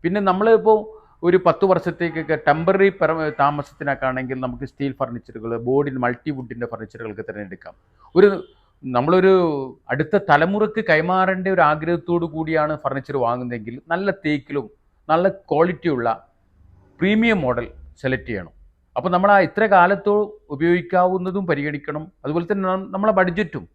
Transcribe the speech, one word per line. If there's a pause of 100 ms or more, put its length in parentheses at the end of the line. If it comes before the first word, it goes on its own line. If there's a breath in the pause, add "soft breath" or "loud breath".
പിന്നെ
നമ്മളിപ്പോൾ (440 loud breath)
ഒരു
പത്ത്
വർഷത്തേക്കൊക്കെ (100)
ടെമ്പററി (120)
പെർ-, (100)
താമസത്തിനൊക്കെ
ആണെങ്കിൽ
നമുക്ക്
സ്റ്റീൽ
ഫർണിച്ചറുകൾ, (160)
ബോർഡിൻ
മൾട്ടി
വുഡിൻ്റെ
ഫർണിച്ചറുകളൊക്കെ
തിരഞ്ഞെടുക്കാം. (400 soft breath)
ഒരു, (540)
നമ്മളൊരു (540)
അടുത്ത (140)
തലമുറക്ക്
കൈമാറേണ്ട
ഒരു
ആഗ്രഹത്തോടു
കൂടിയാണ്
ഫർണിച്ചർ (100)
വാങ്ങുന്നതെങ്കിൽ (160)
നല്ല (140)
തേക്കിലും (420)
നല്ല (240)
ക്വാളിറ്റിയുള്ള (720)
പ്രീമിയം
മോഡൽ (340)
സെലക്ട്
ചെയ്യണം. (460)
അപ്പോൾ
നമ്മൾ
ആ
ഇത്ര (100)
കാലത്തോ (400)
ഉപയോഗിക്കാവുന്നതും
പരിഗണിക്കണം. (220)
അതുപോലെ
തന്നെ
നം-,
നമ്മളെ
ബഡ്ജറ്റും (120)